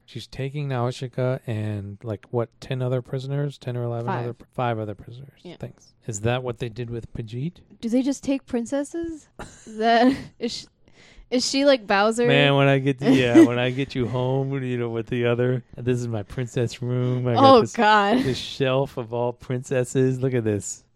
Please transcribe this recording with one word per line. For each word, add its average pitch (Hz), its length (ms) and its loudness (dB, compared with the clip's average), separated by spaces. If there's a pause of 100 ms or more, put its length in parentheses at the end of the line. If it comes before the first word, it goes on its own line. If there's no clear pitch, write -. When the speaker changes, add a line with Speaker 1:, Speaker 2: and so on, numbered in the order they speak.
Speaker 1:
She's - 220 -14
taking 139 400 -8
Naushka 127 800 -4
and, 107 560 -6
like, 107 280 -8
what, 117 180 -2 (100)
ten 127 220 -6
other 127 200 -2
prisoners? 139 560 -6
Ten 123 200 -8
or 120 60 -4
eleven 117 240 -6
Speaker 2:
Five. 120 180 -4
Speaker 1:
other 120 80 -8
pr-, - 180 -20
five 120 280 -2
other 104 160 -6
prisoners. 127 460 -20
Speaker 2:
Yeah. 175 160 -18
Speaker 1:
Thanks. - 360 -16 (140)
Is 104 140 -8
that 123 220 -2
what 123 140 -6
they 123 100 -6
did 117 220 -10
with 117 240 -10
Pajit? 120 480 -10 (180)
Speaker 2:
Do 233 80 -8
they 247 140 2
just 262 200 -2
take 269 240 -4
princesses? 285 840 -6 (360)
Is 220 120 -16
that, 233 360 4 (140)
<laughs> - 120 -20
is 233 120 -6
she, - 160 -12 (640)
is 247 180 0
she 269 140 0
like 262 240 4
Bowser? 220 400 2
Speaker 1:
Man, 139 280 6
when 139 120 6
I 139 120 4
get 131 200 0
to, 143 120 0
Speaker 2:
<laughs> 131 40 6
Speaker 1:
yeah, 127 300 8
when 120 120 2
I 127 120 0
get 131 260 -4
you 120 140 -2
home, 131 520 -2
you 123 160 -4
know, 117 120 -4
with 113 180 -6
the 120 200 0
other, 123 360 0 (140)
this 123 240 -2
is 120 80 -6
my 107 140 -4
princess 123 580 -6
room. 123 480 -2
I 120 60 2
got 269 200 10
Speaker 2:
Oh, 226 60 8
Speaker 1:
this, 214 120 -2
Speaker 2:
God. 214 500 4
Speaker 1:
this 123 140 -2
shelf 131 600 -2
of 117 160 -10
all 120 180 -2
princesses. 131 880 -2
Look 127 140 -2
at 120 100 0
this. 104 400 -4 (120)